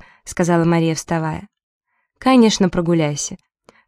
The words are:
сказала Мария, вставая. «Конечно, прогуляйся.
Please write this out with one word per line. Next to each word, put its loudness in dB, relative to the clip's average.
сказала 0
Мария, 0
вставая. -8
«Конечно, 4
прогуляйся. -4